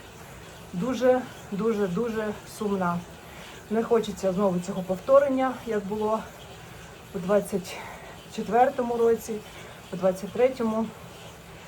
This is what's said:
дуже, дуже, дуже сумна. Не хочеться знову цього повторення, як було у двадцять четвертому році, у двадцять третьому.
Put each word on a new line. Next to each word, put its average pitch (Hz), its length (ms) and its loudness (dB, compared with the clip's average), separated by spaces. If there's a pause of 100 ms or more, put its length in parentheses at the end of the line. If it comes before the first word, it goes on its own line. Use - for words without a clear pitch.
(720)
дуже, 254 500 4 (300)
дуже, 208 340 2
дуже 214 420 -2 (300)
сумна. 185 400 0 (720)
Не 220 120 2
хочеться 214 500 2
знову 180 280 4
цього 196 220 -4
повторення, 262 720 4 (120)
як 208 200 -2
було 214 340 0 (920)
у 196 40 -4
двадцять 196 580 0 (600)
четвертому 240 600 4
році, 233 380 2 (580)
у 185 40 -8
двадцять 185 360 0
третьому. 226 540 2 (800)